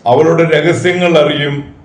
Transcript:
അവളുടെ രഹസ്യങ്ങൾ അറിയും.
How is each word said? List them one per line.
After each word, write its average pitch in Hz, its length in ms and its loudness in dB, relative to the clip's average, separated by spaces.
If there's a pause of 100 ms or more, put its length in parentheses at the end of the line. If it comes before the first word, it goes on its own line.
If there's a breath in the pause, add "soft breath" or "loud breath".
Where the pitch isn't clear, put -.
അവളുടെ 160 360 2
രഹസ്യങ്ങൾ 170 760 0
അറിയും. 143 640 -4